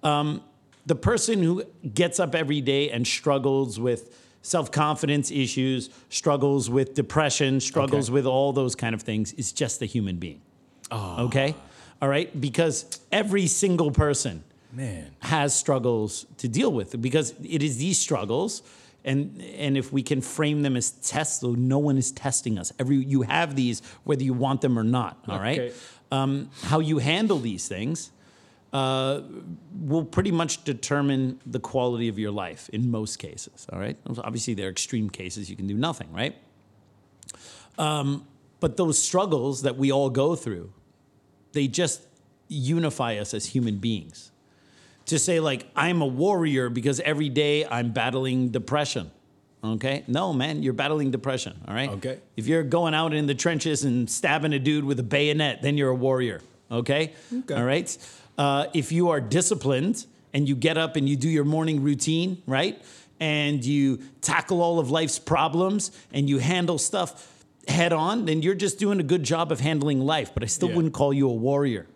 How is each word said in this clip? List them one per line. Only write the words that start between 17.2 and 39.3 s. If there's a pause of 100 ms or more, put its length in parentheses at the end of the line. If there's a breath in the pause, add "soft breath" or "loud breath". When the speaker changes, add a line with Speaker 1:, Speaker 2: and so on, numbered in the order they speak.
Speaker 1:
it
is
these
struggles, (440 loud breath)
and, (160)
and
if
we
can
frame
them
as
tests,
though
no
one
is
testing
us.
Every,
you
have
these (220 loud breath)
whether
you
want
them
or
not, (120)
all
right?
Speaker 2:
Okay. (380 loud breath)
Speaker 1:
Um, (140)
how
you
handle
these
things, (640 soft breath)
uh, (640)
will
pretty
much
determine
the
quality
of
your
life
in
most
cases,
all
right? (260)
Obviously,
there
are
extreme
cases
you
can
do
nothing,
right? (1400 loud breath)
Um, (340)
but
those
struggles